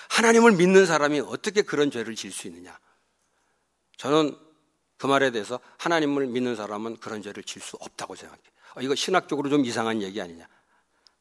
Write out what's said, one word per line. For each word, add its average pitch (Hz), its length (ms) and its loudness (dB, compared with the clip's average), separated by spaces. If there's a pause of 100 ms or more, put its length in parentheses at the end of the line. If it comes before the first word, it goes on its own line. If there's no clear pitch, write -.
"하나님을 226 440 6
믿는 190 320 8
사람이 147 340 2
어떻게 185 420 -4
그런 147 300 0
죄를 113 240 -8
지을 101 160 -12
수 - 160 -14
있느냐?" 87 320 -18 (1160)
저는 147 400 0 (600)
그 - 80 -8
말에 135 260 2
대해서 117 280 -6 (180)
하나님을 143 500 0
믿는 123 280 -4
사람은 107 420 -8
그런 107 240 -12
죄를 101 220 -14
지을 - 180 -16
수 - 180 -16
없다고 - 360 -16
생각해요. - 320 -20 (280)
"어, 127 60 -14
이거 135 140 -2
신학적으로 156 540 -2
좀 143 160 2
이상한 113 360 -2
얘기 98 200 -8
아니냐?" 85 260 -14 (720)